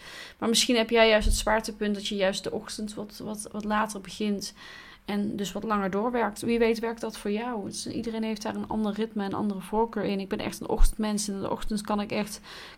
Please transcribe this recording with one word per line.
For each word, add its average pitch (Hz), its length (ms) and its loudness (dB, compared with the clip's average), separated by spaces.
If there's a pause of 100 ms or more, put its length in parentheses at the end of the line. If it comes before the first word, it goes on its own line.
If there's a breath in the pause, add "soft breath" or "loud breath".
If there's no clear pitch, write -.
(380 loud breath)
Maar 220 100 0
misschien 233 280 4
heb 226 140 2
jij 226 180 8
juist 214 180 6
het 214 100 6
zwaartepunt 214 580 0
dat 202 140 -6
je 214 60 -4
juist 202 300 2
de - 80 -4
ochtend 214 420 -6
wat, 208 300 -10
wat, 214 280 -8
wat 214 120 -6
later 214 360 0
begint. 196 540 -2 (500 loud breath)
En 208 320 -2
dus 196 160 -4
wat 208 120 -6
langer 202 260 2
doorwerkt. 214 500 0
Wie 233 180 2
weet 226 200 4
werkt 226 220 -4
dat 220 160 -6
voor - 140 -4
jou. 220 340 -2
Het 214 100 -8
is, - 120 -8
iedereen 226 360 -4
heeft 220 200 -4
daar 214 120 -4
een 202 140 -4
ander 214 240 0
ritme 214 320 -2
en 196 100 -2
andere 202 260 -2
voorkeur 220 440 0
in. 196 160 0
Ik 196 80 -6
ben 214 100 -2
echt 202 220 -6
een - 80 -10
ochtendmens. 208 600 4
En 196 60 -4
in 196 60 -6
de - 100 -2
ochtend 208 300 -2
kan 208 200 0
ik 208 120 -4
echt 208 280 -2 (380 loud breath)